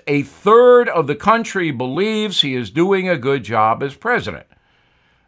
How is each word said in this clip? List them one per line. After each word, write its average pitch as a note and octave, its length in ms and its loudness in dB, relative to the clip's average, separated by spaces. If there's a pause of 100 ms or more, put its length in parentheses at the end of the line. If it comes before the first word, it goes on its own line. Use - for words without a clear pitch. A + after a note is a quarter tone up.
a C#3+ 160 0
third A#3+ 680 4
of D#3+ 160 -2
the C#3+ 100 -4
country A3 540 -2
believes F3+ 720 -4
he C#3 120 -4
is A#2+ 160 -6
doing F#3 380 0
a F3 80 -2
good C3 280 -4
job A2 380 0
as C#3 120 -6
president. C#3 520 -6 (800)